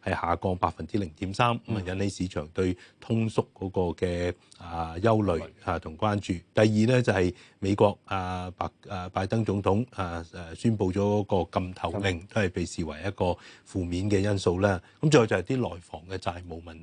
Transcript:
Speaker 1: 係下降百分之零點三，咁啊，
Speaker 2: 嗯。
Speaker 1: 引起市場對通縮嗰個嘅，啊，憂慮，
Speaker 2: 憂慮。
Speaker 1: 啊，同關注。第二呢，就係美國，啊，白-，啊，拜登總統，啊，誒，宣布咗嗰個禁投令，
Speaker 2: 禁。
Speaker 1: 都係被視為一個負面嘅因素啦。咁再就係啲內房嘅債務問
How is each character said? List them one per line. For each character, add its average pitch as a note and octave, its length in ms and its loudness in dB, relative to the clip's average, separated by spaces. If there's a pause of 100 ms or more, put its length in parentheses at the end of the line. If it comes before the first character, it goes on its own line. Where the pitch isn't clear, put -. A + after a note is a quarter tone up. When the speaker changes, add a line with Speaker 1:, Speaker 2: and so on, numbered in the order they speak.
Speaker 1:
係 G2 60 -2
下 E2+ 260 -2
降 F#2 220 -2
百 E2+ 120 0
分 D#2+ 160 -10
之 - 120 -4
零 F#2+ 180 -4
點 F#2+ 180 -6
三， A#2+ 160 2 (100)
咁 A2+ 160 -6
啊， G2 80 -4
Speaker 2:
嗯。 - 20 -6
Speaker 1:
引 F#2+ 220 -4
起 F#2 160 -4
市 F#2 40 -2
場 D2+ 200 -6
對 F#2 280 0 (240)
通 A2+ 280 0
縮 - 160 0 (100)
嗰 F#2+ 160 -8
個 F2+ 360 -2
嘅， F2 260 -2 (260)
啊， E2 400 -8
憂 A2 260 4
慮， F2 140 2
Speaker 2:
憂 - 20 -2
慮。 D#2+ 80 -12 (160)
Speaker 1:
啊， F2 160 -2
同 D#2+ 160 -12
關 G#2 240 0
注。 G2 120 -6 (220)
第 A2 60 4
二 A2 360 6
呢， B2 60 4
就 A#2 100 2
係 F#2 220 2 (240)
美 G2 160 0
國， G2+ 300 4
啊， F#2 520 -6
白-， D#2+ 140 -6 (180)
啊， F#2 200 -8
拜 F#2+ 180 -2
登 A2+ 180 0
總 G2+ 180 0
統， G2+ 280 2
啊， E2+ 420 -6
誒， F2 220 -12
宣 A2+ 220 2
布 F#2+ 160 0
咗 G#2 340 2
嗰 F2+ 180 2
個 - 160 -4
禁 F#2 140 -6
投 - 180 -4
令， F#2+ 280 -2
Speaker 2:
禁。 - 80 -
Speaker 1:
都 A2+ 120 -2
係 F#2 100 2
被 E2+ 160 -4
視 - 180 -6
為 D2+ 120 -6 (100)
一 G2+ 40 -2
個 F2+ 260 0 (340)
負 F#2 140 -2
面 F2+ 260 -2
嘅 G2+ 100 4
因 G2+ 180 2
素 F2+ 200 2
啦。 G2 220 4 (200)
咁 D#3 100 4
再 B2 160 8
就 G#2 100 2
係 F#2 60 0
啲 C3 140 -2 (180)
內 F2 60 -12
房 E2+ 280 -14
嘅 F#2+ 80 -8
債 F2 300 -6
務 E2+ 160 -10
問 E2 200 -14